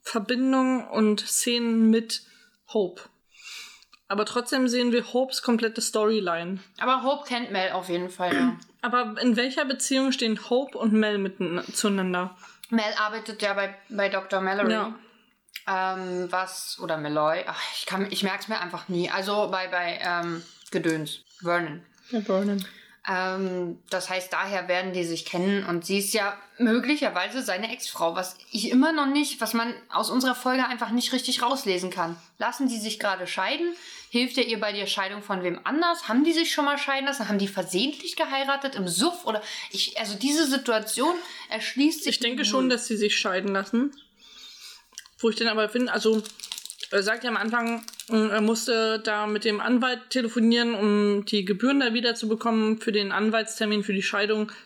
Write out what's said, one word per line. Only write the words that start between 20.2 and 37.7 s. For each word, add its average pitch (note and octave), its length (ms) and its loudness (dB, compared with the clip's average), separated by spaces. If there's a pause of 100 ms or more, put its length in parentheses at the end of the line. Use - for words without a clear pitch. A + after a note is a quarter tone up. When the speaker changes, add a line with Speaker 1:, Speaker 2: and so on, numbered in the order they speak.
Speaker 2:
Gedöns, D#3+ 500 -2 (200)
Vernon. E3+ 400 -2 (300)
Speaker 1:
Bei A3+ 100 -2
Vernon. G3+ 440 0 (440)
Speaker 2:
Ähm, F#3 680 -2 (100)
das F#3 200 -4
heißt, F#3 240 -4
daher F#3 340 -2
werden F#3 240 0
die F3+ 140 -2
sich E3 200 -6
kennen G3 400 0
und F3 200 -2
sie G3 140 2
ist G3 140 -2
ja G#3 240 0 (200)
möglicherweise A#3 840 0
seine G#3 300 -4
Ex-Frau, F3 440 -2
was F#3 220 -4 (140)
ich A3 180 -4
immer C4+ 220 6
noch D4 140 2
nicht, C#4+ 340 0
was A3 140 -2
man A#3 200 0 (160)
aus - 200 0
unserer B3+ 260 2
Folge C4 320 2
einfach A#3+ 240 -4
nicht A#3+ 220 0
richtig B3+ 280 0
rauslesen G#3 480 0
kann. E3+ 280 -4 (200)
Lassen B3 300 -2
die A3+ 120 0
sich A3 200 -6
gerade F#3 280 -2
scheiden? D#4 460 -2 (360)
Hilft B3+ 280 0
er A#3+ 80 4
ihr A3+ 140 -4
bei G#3 140 -2
der G3+ 140 -4
Scheidung G3+ 340 -4
von F#3+ 220 -4
wem F3 200 -2
anders? E4+ 460 0
Haben B3+ 160 4
die E4 80 4
sich D#4+ 200 2
schon D4 120 2
mal C#4+ 120 2
scheiden C4+ 280 -2
lassen? C4+ 240 -2
Haben G3+ 100 2
die G3 80 2
versehentlich G3 680 -2